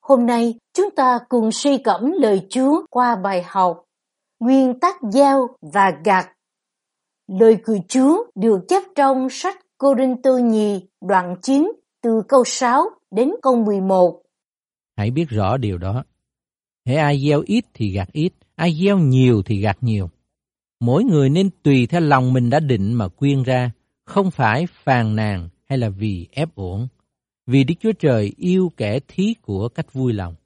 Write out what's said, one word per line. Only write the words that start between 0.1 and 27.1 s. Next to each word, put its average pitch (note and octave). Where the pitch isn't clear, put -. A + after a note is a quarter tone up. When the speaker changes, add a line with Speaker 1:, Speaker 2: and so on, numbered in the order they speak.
Speaker 1:
nay, A#3
chúng G4
ta B3+
cùng A3+
suy C#4
gẫm G#3+
lời G#3+
Chúa C#4+
qua A#3+
bài F#3
học F3+
Nguyên B3+
tắc F4
gieo C4+
và F#3+
gặt. F#3+
Lời G#3
của A3
Chúa D4
được G3+
chép F#4+
trong C4+
sách F#4
Cô-rinh-tô C4
Nhì G#3+
đoạn F3+
chín, D4
từ A3+
câu B3+
sáu C4
đến A#3+
câu B3+
mười G#3
một. F#3
Speaker 2:
Hãy G#2+
biết D3+
rõ G#2+
điều G#2
đó. G2
Hễ B2+
ai D3
gieo D3
ít A3
thì G#2
gặt F#2+
ít, E3
ai E3
gieo G3
nhiều B2+
thì G2+
gặt G2+
nhiều. G#2
Mỗi B2+
người D3+
nên F3+
tùy C3+
theo F3
lòng C3
mình A#2+
đã C#3+
định A#2
mà A2
quyên C#3
ra, B2
không G3
phải B2+
phàn A#2
nàn G2+
hay C3+
là A#2
vì F#2+
ép D#3+
uổng. G2